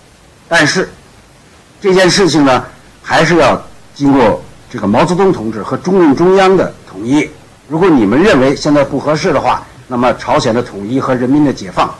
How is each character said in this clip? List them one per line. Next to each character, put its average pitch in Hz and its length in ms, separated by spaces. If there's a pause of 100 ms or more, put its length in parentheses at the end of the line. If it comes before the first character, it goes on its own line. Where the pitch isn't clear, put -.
(480)
但 165 180
是 175 220 (920)
这 190 140
件 180 160
事 190 180
情 147 160
呢， 123 200 (380)
还 147 220
是 165 120
要 120 240 (340)
经 139 180
过 117 300 (280)
这 123 80
个 101 80
毛 120 180
泽 170 100
东 190 180
同 110 200
志 107 100
和 127 140
中 190 220
共 156 160
中 175 220
央 190 200
的 123 160 (160)
同 98 180
意。 139 220 (400)
如 151 100
果 190 100
你 135 160
们 110 160
认 190 200
为 135 140
现 147 200
在 143 100
不 139 140
合 139 160
适 160 180
的 131 80
话， 113 240 (240)
那 123 80
么 123 180
朝 127 240
鲜 123 160
的 120 80
统 101 240
一 127 140
和 131 140
人 123 140
民 147 160
的 135 80
解 - 180
放 - 280